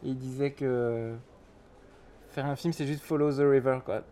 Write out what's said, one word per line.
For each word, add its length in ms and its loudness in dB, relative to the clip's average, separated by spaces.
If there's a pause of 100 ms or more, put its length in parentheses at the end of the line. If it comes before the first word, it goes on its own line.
et 40 -4
il 100 -4
disait 340 -4
que 640 -2 (1120)
faire 180 -6
un 100 -2
film, 160 -2
c'est 140 -2
juste 160 -4
follow 300 2
the 80 0
river, 440 4
quoi. 280 -4